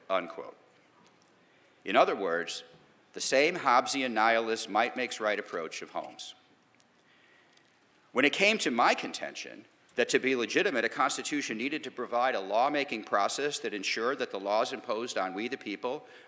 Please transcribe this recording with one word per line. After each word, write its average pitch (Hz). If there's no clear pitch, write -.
unquote. 87
In 98
other 170
words, 87
the -
same 151
Hobbesian 131
nihilist 113
might 113
makes 123
right 104
approach 82
of -
Holmes. 73
When 127
it 143
came 208
to 151
my 131
contention -
that 120
to 139
be 127
legitimate, 123
a 117
constitution 135
needed 139
to 143
provide 120
a 107
lawmaking 113
process 117
that 104
ensured 117
that 127
the 98
laws 110
imposed 117
on 92
we 107
the 123
people 123